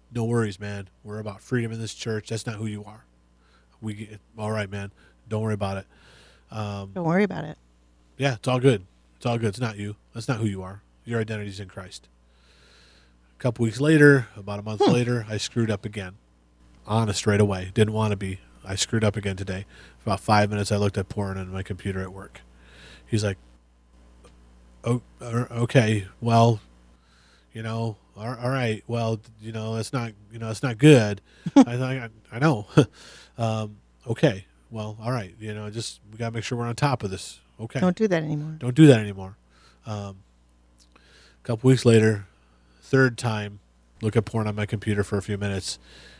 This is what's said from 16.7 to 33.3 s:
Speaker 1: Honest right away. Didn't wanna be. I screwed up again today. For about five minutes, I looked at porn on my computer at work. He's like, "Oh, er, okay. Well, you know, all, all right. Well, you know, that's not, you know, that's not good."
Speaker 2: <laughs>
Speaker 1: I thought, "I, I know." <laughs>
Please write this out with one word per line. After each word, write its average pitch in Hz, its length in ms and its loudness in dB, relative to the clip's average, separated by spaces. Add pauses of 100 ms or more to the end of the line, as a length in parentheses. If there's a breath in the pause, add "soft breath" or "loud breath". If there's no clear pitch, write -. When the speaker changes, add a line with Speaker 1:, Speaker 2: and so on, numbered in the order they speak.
Speaker 1:
Honest 110 400 0
right 104 140 4
away. 95 320 0
Didn't 107 200 4
wanna 107 220 0
be. 95 240 -8 (240)
I 98 120 -6
screwed 110 280 -2
up 104 140 2
again 98 180 -4
today. 95 300 -8 (340 loud breath)
For - 100 -6
about 110 120 -2
five 104 280 4
minutes, 104 220 -2
I 104 60 2
looked 101 200 0
at 95 120 -6
porn 98 280 -6
on 92 140 -10
my 95 120 -6
computer 95 380 -6
at 95 120 -10
work. - 280 -18 (640 loud breath)
He's 107 200 -2
like, 98 120 -2 (1500)
"Oh, 120 180 0 (200)
er, 117 300 -2
okay. 110 560 2 (140)
Well, 117 400 6 (920 soft breath)
you 113 120 -12
know, 113 340 -4 (180)
all, 113 200 -8
all 120 140 -4
right. 123 380 -2
Well, 113 320 -2 (220)
you 113 100 -12
know, 110 240 -6
that's 113 160 -6
not, 117 220 -4 (180)
you 113 80 -16
know, 113 80 -8
that's 110 160 -6
not 120 140 -2
good." 110 420 8 (200 loud breath)
Speaker 2:
<laughs> - 160 -2
Speaker 1:
I 123 220 8
thought, 127 140 -4
"I, 123 180 -8 (220)
I 113 80 -8
know." 131 360 2
<laughs> 143 120 6 (520 loud breath)